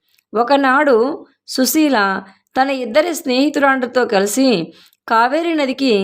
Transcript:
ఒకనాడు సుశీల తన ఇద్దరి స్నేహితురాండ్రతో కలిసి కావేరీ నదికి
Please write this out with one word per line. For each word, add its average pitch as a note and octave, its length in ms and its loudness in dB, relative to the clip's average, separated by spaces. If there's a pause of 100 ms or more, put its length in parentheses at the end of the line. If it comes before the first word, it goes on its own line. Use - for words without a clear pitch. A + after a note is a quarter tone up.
(320)
ఒకనాడు C4+ 680 2 (480)
సుశీల C4+ 520 0 (580)
తన C4+ 140 2
ఇద్దరి C4+ 440 -2
స్నేహితురాండ్రతో C4 880 0
కలిసి G3+ 420 0 (600)
కావేరీ C4+ 460 0
నదికి C4+ 360 -2 (140)